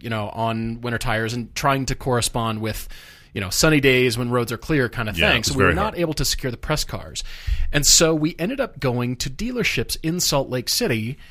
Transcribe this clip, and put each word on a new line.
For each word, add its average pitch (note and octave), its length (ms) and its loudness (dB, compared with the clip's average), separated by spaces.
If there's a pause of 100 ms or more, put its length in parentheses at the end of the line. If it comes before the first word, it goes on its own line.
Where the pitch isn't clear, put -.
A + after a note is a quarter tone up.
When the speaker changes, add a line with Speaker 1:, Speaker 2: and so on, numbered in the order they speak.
Speaker 1:
you - 100 -10
know, G#2+ 200 -2
on A2+ 500 -4
winter A#2 220 -2
tires A2+ 320 0
and A#2 200 -6
trying C3+ 320 2
to - 100 0
correspond A2+ 640 0
with, G#2+ 280 -4 (460)
you A2 60 -4
know, F#2 100 -4
sunny D#3 300 4
days B2+ 380 6
when B2 120 -2
roads A#2+ 220 0
are A2+ 60 -2
clear C3+ 300 0
kind A2 200 -4
of F#2+ 100 -4
Speaker 2:
Yeah, E2 120 4
Speaker 1:
thing. A#2+ 100 2
Speaker 2:
it's - 100 -2
Speaker 1:
So - 40 -2
we G2 100 4
were F#2 60 2
Speaker 2:
very - 40 -4
Speaker 1:
not G#3 200 -2
Speaker 2:
hard. F3+ 40 -6
Speaker 1:
able D#3+ 160 0
to C#3+ 100 -2
secure - 280 -2
the A2+ 40 -8
press - 280 -2
cars. - 400 -8 (480)
And C#3+ 140 2
so E3 280 6
we D#3 240 0
ended B3+ 220 -2
up A#3+ 200 -4
going B2 360 0
to - 140 -6
dealerships A3 720 -2
in E3+ 180 -2
Salt C#3 280 2
Lake B2+ 200 -4
City B2 480 0 (140)